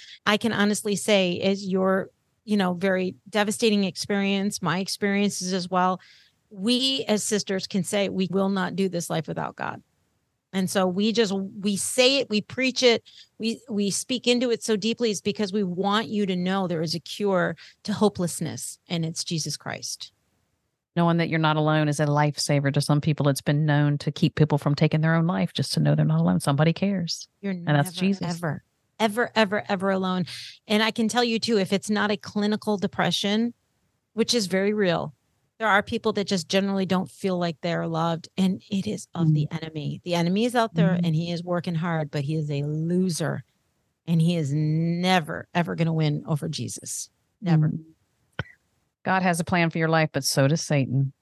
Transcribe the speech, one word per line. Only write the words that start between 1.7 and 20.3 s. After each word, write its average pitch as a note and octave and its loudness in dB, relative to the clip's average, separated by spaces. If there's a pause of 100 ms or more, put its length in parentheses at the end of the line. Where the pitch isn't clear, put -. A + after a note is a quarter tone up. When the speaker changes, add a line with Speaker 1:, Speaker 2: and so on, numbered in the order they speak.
Speaker 1:
you G#3+ -2
know, F#3 0
very F#3 -2 (140)
devastating G#3 2
experience, G3 -2
my F3 0
experiences G3+ -2
as F3+ -2
well, F#3 2 (520)
we B3 -2
as G#3 0
sisters G3 -2
can F#3 -2
say, G3+ -2
"We F#3+ -2
will F#3+ 0
not F#3 -2
do F#3+ 0
this F3 -6
life E3 -2
without E3+ -6
God." - -8 (720)
And F#3 0
so F#3+ 2
we G3+ 0
just, G3+ 0
we G3 -4
say B3+ 2
it, - -4
we G#3+ 0
preach - -2
it, A#3 6 (360)
we, A3+ -4 (100)
we G3+ 0
speak - -4
into B3 2
it A3+ -2
so A3 0
deeply A3 0
is F3 -4
because G#3 -2
we G#3 0
want G3 0
you G#3 -2
to F#3 0
know F#3 0
there E3 -2
is E3 -2
a E3+ -6
cure F3 0 (260)
to G#3 -6
hopelessness, F3 -2
and E3+ -4
it's D#3+ -6
Jesus D3+ -4
Christ. - -10 (800)